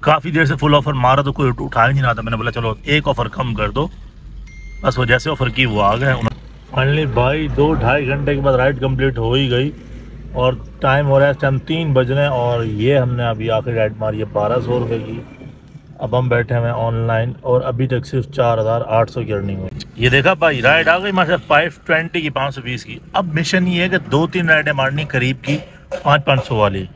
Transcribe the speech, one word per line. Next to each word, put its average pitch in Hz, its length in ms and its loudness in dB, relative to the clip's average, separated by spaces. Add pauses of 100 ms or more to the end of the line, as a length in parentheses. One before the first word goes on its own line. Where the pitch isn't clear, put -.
काफ़ी 151 280 2
देर 160 160 2
से 135 100 2
full 143 180 4
offer 147 180 2
मारा 131 300 4
तो 139 100 -2
कोई 135 180 0
उठ-, 120 100 -4
उठा 117 260 2
ही 131 60 2
नहीं 139 100 2
रहा 123 120 2
था। 110 80 -8
मैंने 113 140 -4
बोला, 113 140 -2
"चलो, 113 280 -4 (100)
एक 147 200 2
offer 123 200 -2
कम 120 260 -6
कर 104 160 -2
दो।" 139 200 -2 (960)
बस 127 140 0
वो 127 80 0
जैसे 123 240 2
offer 131 180 -2
की, 123 180 0
वो 107 140 0
आ 101 160 4
गए। 131 180 2
Finally 131 1000 -2
भाई, 139 340 2
दो 143 260 2
ढाई 135 320 2
घंटे 143 280 0
के 139 60 -2
बाद 139 140 2
ride 127 260 2
complete 131 380 0
हो 117 160 0
ही 135 140 2
गई 127 240 0 (640)
और 127 460 -2
time 139 240 2
हो 139 120 4
रहा 139 80 6
है 143 80 2
इस 139 60 -8
टाइम 135 180 0
तीन 160 360 -2
बज 127 160 2
रहे 139 120 2
हैं 143 80 2
और 120 340 0
ये 113 340 2
हमने 123 260 0
अभी 113 240 -2
आखिरी 113 280 0
ride 107 220 0
मारी 107 200 -4
है 110 60 -2
बारह 107 360 0
सौ 120 180 -2
रुपये 113 200 -2
की। 110 280 -10 (760)
अब 110 140 -4
हम 127 140 2
बैठे 120 260 0
हुए 117 120 0
हैं 120 80 -2
online 113 720 0
और 127 180 2
अभी 127 240 -2
तक 127 180 -2
सिर्फ - 260 -4
चार 117 300 2
हज़ार 113 220 0
आठ 110 280 2
सौ 120 140 -6
की 107 80 -6
अर्निंग 98 260 -4
हुई। 95 100 -8 (300)
ये 123 120 2
देखा 139 240 4
भाई, 151 260 2
राइड 156 280 4
आ 170 100 4
गई 196 140 -2
माशाल्लाह 175 360 0
फ़ाइव 156 240 2 (140)
ट्वेंटी 165 360 -2
की, 151 80 -4
पाँच 135 240 -4
सौ 135 80 -12
बीस 123 220 -8
की। 110 160 -16 (140)
अब 180 200 -2
mission 180 320 0
ये 175 160 0
है 185 60 0
कि 185 100 0
दो 147 280 0
तीन 170 220 -2
राइडें 151 240 4
मारनी 139 320 -2
करीब 131 320 -2
की, - 200 -4 (480)
पाँच, 143 180 4
पाँच 135 180 2
सौ - 160 -4
वाली। 98 400 0